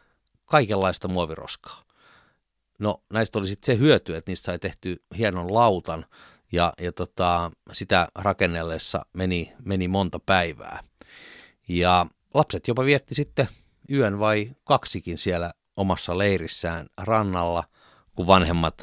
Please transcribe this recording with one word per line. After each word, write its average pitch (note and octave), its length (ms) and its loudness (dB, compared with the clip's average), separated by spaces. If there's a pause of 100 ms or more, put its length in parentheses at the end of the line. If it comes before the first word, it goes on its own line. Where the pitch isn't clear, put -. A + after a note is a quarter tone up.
(460)
kaikenlaista G2 640 0
muoviroskaa. - 760 -6 (960)
No, G#2 240 -2 (100)
näistä A2 260 -2
oli G2 80 -4
sit G2 160 -8
se B2 140 2
hyöty, A2+ 380 4
että D#2+ 160 -10
niistä - 140 -8
sai F2 140 -6
tehty F2+ 440 -8 (140)
hienon F#2 360 -2
lautan, F#2 520 2 (460)
ja, E2+ 300 2
ja F2 100 -6
tota, F2 600 -2 (200)
sitä F#2 440 2
rakennellessa E2+ 960 -2
meni, F2+ 400 -2 (120)
meni F#2+ 220 -2
monta F#2 320 -2
päivää. E2+ 640 -2 (840)
Ja F2 380 4 (280)
lapset - 340 0
jopa B2 180 0
vietti C#3 300 0
sitten C#3+ 320 -2 (440)
yön G#2+ 280 2
vai G#2+ 320 0 (120)
kaksikin F2+ 540 -2
siellä E2+ 360 -2 (240)
omassa F2+ 400 -2
leirissään E2+ 680 -2 (100)
rannalla, F#2 640 0 (520)
kun F2 120 -2
vanhemmat E2+ 560 4